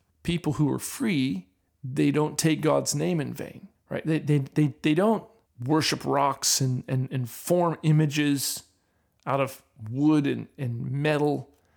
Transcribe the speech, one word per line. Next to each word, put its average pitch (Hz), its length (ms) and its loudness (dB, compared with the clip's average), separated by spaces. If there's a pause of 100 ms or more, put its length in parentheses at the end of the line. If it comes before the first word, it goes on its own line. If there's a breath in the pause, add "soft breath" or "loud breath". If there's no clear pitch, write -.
(220)
People 170 300 -2
who 139 200 0
are 127 60 -4
free, 185 720 -2 (340)
they 143 300 0
don't 151 260 0
take 156 220 2
God's 143 340 0
name 160 260 0
in 123 140 -6
vain, - 320 -14 (220)
right? - 180 -6
They, 156 140 0
they, 147 180 2
they, 139 440 0
they 156 120 2
don't 208 300 2 (400)
worship 139 400 0
rocks 139 560 0
and, 127 260 0
and, 131 240 -2
and 127 180 -4
form 175 540 0
images 147 800 2 (640)
out 139 140 0
of - 220 -4 (280)
wood 147 360 4
and, 117 300 -4
and 123 340 -6
metal, 143 600 0 (260)